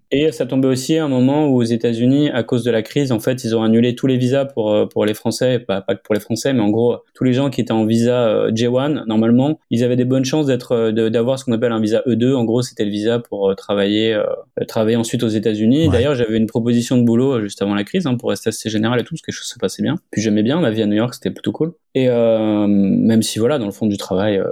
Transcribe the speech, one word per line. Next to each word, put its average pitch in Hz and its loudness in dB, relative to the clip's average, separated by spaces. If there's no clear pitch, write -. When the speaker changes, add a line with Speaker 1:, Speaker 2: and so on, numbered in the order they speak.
Speaker 1:
Et 151 2
ça 139 -4
tombait 131 0
aussi 131 0
à 160 0
un - -2
moment 135 2
où 135 2
aux 120 2
États-Unis, 120 2
à 127 -2
cause 120 -2
de 120 2
la 110 2
crise, 135 -2
en 107 0
fait, 127 -2
ils 113 0
ont 110 2
annulé 117 4
tous 135 -4
les 131 2
visas 127 0
pour, 107 -4
euh, 107 2
pour 107 -2
les 107 -2
Français, 123 -2
pas, 98 -4
pas 101 -4
que - -20
pour - -2
les 101 0
Français, 117 -4
mais 127 2
en 104 2
gros, 117 0
tous - -6
les 127 2
gens 139 0
qui 127 -4
étaient 110 -2
en 113 2
visa, 117 2
euh, 107 0
J 113 0
one, 131 0
normalement, 117 2
ils 120 0
avaient 123 2
des 123 2
bonnes 131 0
chances 156 0
d'être, 127 -2
euh, 113 0
de, 113 0
d'avoir 120 0
ce - -12
qu'on 120 -2
appelle 117 0
un 110 -2
visa 110 0
E 117 2
deux. 127 2
En 127 0
gros, 117 0
c'était - -6
le 101 -2
visa 110 -2
pour, 101 -2
euh, - 0
travailler, 104 0
euh, 104 0
travailler 113 0
ensuite 117 -2
aux 117 0
États-Unis. 110 2
Speaker 2:
Ouais. 156 4
Speaker 1:
D'ailleurs, 139 2
j'avais 113 0
une 110 2
proposition 120 0
de 120 4
boulot, 120 2
euh, 110 -2
juste 101 -8
avant 101 0
la 101 -2
crise, 185 -4
hein, 123 0
pour 110 -4
rester 104 -4
assez 110 -8
général 110 0
et 110 -4
tout, 165 -12
parce - -12
que - -12
ça - -12
se - -18
passait - -4
bien. 120 -2
Puis 104 -4
j'aimais 107 0
bien, 139 0
ma 127 2
vie 110 -2
à 107 0
New 104 0
York, 123 -2
c'était - -6
plutôt 101 -6
cool. 160 -4
Et, 131 2
euh, 110 2
même 101 2
si, - -6
voilà, 131 0
dans 110 -4
le 101 -6
fond - -6
du 104 0
travail, 98 -2
euh, 95 0